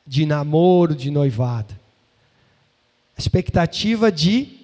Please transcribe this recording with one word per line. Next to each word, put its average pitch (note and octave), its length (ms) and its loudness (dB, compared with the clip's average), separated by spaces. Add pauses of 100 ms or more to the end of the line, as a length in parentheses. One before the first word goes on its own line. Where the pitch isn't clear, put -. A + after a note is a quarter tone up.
de C#3+ 180 0
namoro, D#3 720 2
de C#3 160 -6
noivado. A#2+ 640 -2 (1400)
A - 60 -12
expectativa G3+ 880 0
de F#3+ 380 0 (140)